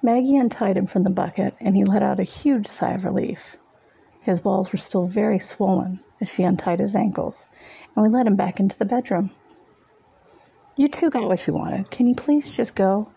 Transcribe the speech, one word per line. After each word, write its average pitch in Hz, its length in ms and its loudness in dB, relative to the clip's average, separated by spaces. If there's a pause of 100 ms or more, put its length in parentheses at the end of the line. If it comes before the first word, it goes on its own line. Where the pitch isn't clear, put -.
Maggie 254 340 4
untied 214 400 2
him 190 100 0
from 185 160 0
the 190 80 2
bucket, 185 480 -2
and 196 160 0
he 202 100 4
let 196 160 2
out 185 180 0
a 190 40 0
huge 240 420 0
sigh - 280 -4
of 190 120 -6
relief. - 520 -6 (680)
His 175 180 0
balls 190 300 0
were - 80 -4
still - 260 -2
very 208 320 0
swollen 190 640 -2 (200)
as 202 100 -4
she - 140 -2
untied 180 360 0
his 202 160 -2
ankles, - 500 -2 (500)
and 214 80 2
we 214 60 6
let 247 160 2
him 214 100 4
back 190 240 0
into 196 180 2
the 220 80 0
bedroom. 202 440 -2 (1500)
You 277 120 2
two 302 240 0
got 233 160 -2
what 180 180 0
you - 80 -2
wanted. 160 380 -4
Can 240 160 2
you 247 80 4
please 294 340 0
just - 260 -4
go? 196 420 0